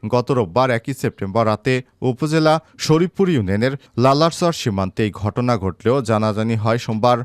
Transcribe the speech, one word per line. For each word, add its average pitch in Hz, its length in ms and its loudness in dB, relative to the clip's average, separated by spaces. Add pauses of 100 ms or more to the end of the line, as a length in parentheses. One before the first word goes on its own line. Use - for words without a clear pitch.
(140)
গত 123 180 0
রোববার 123 460 0
একই 131 160 -6
সেপ্টেম্বর 107 560 -2
রাতে 107 240 0 (280)
উপজেলা 156 520 2 (320)
শরীফপুর 175 440 2
ইউনিয়নের 113 440 0 (240)
লালারচর 156 640 2
সীমান্তে 95 420 -4
এই 104 80 -2 (100)
ঘটনা 120 360 -2
ঘটলেও 95 400 -2 (120)
জানাজানি 110 460 0
হয় 113 240 0
সোমবার 120 460 0